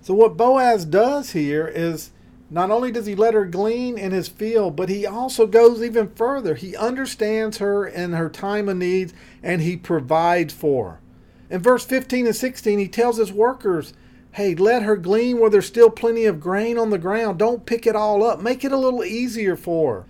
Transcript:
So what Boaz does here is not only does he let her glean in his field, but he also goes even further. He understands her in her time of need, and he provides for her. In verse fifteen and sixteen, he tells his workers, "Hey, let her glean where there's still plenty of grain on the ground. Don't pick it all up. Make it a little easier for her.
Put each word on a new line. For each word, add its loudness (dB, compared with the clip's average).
So -4
what 6
Boaz 2
does 0
here -2
is -4
not -2
only 0
does -6
he -6
let 2
her 2
glean -4
in -6
his -4
field, -2
but -4
he -4
also 0
goes 6
even -2
further. -2
He -12
understands -4
her -2
in -6
her -2
time -4
of -4
need, -2
and -2
he -2
provides 0
for -2
her. -18
In -6
verse 4
fifteen -2
and 0
sixteen, -2
he -2
tells 0
his -2
workers, -2
"Hey, -2
let 2
her 0
glean 0
where 4
there's 4
still 6
plenty 0
of 0
grain -2
on 0
the 0
ground. -2
Don't 0
pick -2
it 2
all 2
up. 0
Make -4
it -2
a 0
little 0
easier -2
for -2
her. -10